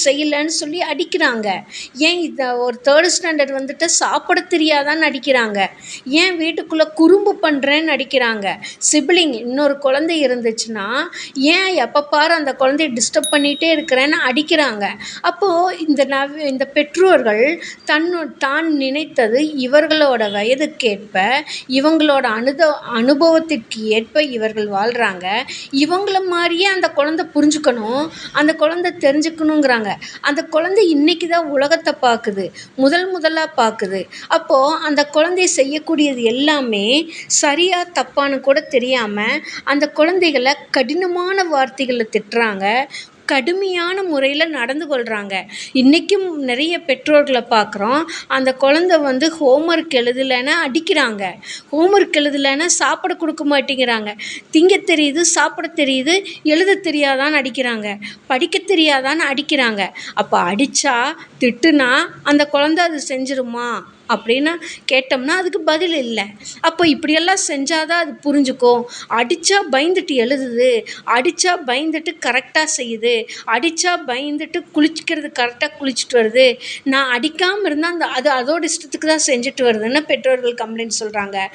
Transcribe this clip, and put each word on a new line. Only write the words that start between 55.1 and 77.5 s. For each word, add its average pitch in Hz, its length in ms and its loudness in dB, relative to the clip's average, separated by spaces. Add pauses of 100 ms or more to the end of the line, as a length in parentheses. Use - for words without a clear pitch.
சாப்பிட 320 540 0
தெரியுது, 294 500 0 (180)
எழுத 370 400 2
தெரியாதான்னு 285 580 0
அடிக்கிறாங்க, 233 560 -4 (300)
படிக்க 339 320 0
தெரியாதான்னு 302 800 2
அடிக்கிறாங்க. 226 520 0 (260)
அப்ப 202 280 0
அடிச்சா, 240 720 0 (260)
திட்டுனா 269 640 2 (160)
அந்த 294 240 4
குழந்தை 294 380 2
அது 320 240 -2
செஞ்சிருமா 254 600 -4 (400)
அப்படின்னு 240 420 0 (420)
கேட்டோம்னா, 262 340 0
அதுக்கு 349 340 -2
பதில் 320 340 0
இல்ல. 233 320 -4 (340)
அப்போ 330 280 2
இப்படியெல்லாம் 320 480 2 (100)
செஞ்சாதான் 320 560 -2
அது 302 100 -6 (120)
புரிஞ்சுக்கும். 254 580 2 (280)
அடிச்சா 320 520 0 (100)
பயந்துட்டு 320 400 0
எழுதுது, 247 720 0 (220)
அடிச்சா 320 500 0 (100)
பயந்துட்டு 311 480 -4 (120)
கரெக்டா 262 400 0 (100)
செய்யுது, 226 480 -2 (220)
அடிச்சா 330 500 0 (100)
பயந்துட்டு 294 560 -6 (120)
குளிச்சுக்கிறது 311 640 -2
கரெக்டா 240 300 -2 (120)
குளிச்சுட்டு 269 320 -4
வருது, 240 460 4 (240)
நான் 269 380 0
அடிக்காம 359 440 0